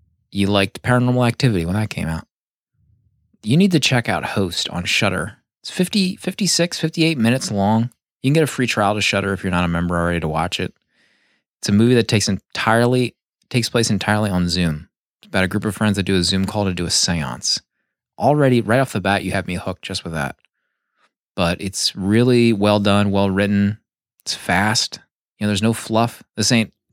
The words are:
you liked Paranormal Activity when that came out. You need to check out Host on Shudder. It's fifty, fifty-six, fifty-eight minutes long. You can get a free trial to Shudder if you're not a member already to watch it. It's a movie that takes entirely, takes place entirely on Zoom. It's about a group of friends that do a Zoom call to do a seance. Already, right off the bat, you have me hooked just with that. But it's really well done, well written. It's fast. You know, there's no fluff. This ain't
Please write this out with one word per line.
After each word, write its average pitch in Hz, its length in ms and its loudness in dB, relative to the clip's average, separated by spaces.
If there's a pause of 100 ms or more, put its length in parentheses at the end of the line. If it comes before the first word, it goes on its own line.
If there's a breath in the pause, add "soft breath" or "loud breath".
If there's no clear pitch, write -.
(300)
you 98 160 -2
liked 98 360 0
Paranormal 123 440 2
Activity 113 400 0
when 90 80 -2
that 107 160 -2
came 82 180 -6
out. 80 180 -6 (1160)
You 117 140 2
need 190 160 4
to 151 80 4
check 120 280 0
out 85 160 -2
Host - 460 -4
on 87 140 -6
Shudder. 92 520 -2 (260)
It's - 80 -16
fifty, 185 460 -2
fifty-six, 175 640 -2
fifty-eight 160 380 0
minutes 117 340 0
long. 110 380 2 (320)
You 131 80 2
can - 40 4
get 160 80 4
a 139 60 2
free 123 180 -2
trial 104 280 2
to 104 60 -2
Shudder 98 320 0
if 92 120 -6
you're 92 80 -2
not 90 120 2
a 87 40 0
member 85 280 0
already 85 240 0
to 80 80 -4
watch 80 300 -4
it. 95 160 -6 (840)
It's - 80 -8
a 104 40 0
movie 117 220 6
that 113 140 2
takes 107 200 0
entirely, 117 840 0 (340)
takes - 200 -2
place 113 200 0
entirely 104 420 0
on 90 180 0
Zoom. 85 400 -2 (320)
It's - 80 -20
about 95 160 0
a 90 40 -2
group 104 160 -4
of 104 120 -4
friends 107 200 0
that 101 80 -2
do 98 120 0
a 87 80 2
Zoom 95 200 0
call 104 200 -2
to 92 100 -2
do 87 120 -6
a - 40 -4
seance. 73 680 -4 (580)
Already, 131 440 4
right 113 180 2
off 131 120 -2
the 104 80 -4
bat, 95 220 0
you 92 100 -6
have 92 140 -4
me 90 80 -4
hooked 87 280 -8
just - 200 -8
with 82 100 -10
that. 73 220 -6 (1000)
But 87 240 -2
it's - 340 -6
really 117 580 4
well 104 280 2
done, 101 320 2
well 98 180 2
written. 101 480 0 (440)
It's - 120 -8
fast. - 640 -2 (400)
You 107 60 -6
know, 104 40 0
there's 101 140 0
no 113 120 2
fluff. - 480 -2 (120)
This 110 160 -2
ain't 113 220 2 (200)